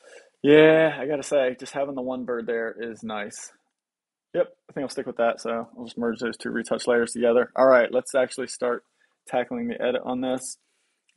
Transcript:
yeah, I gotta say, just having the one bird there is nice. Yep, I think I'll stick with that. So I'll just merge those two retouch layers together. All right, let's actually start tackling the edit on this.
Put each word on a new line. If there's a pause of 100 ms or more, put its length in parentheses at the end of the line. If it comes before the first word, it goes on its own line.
(420)
yeah,
I
gotta
say,
just
having
the
one
bird
there
is
nice. (840)
Yep, (220)
I
think
I'll
stick
with
that.
So (100)
I'll
just
merge
those
two
retouch
layers
together.
All
right,
let's
actually
start (420)
tackling
the
edit
on
this. (600)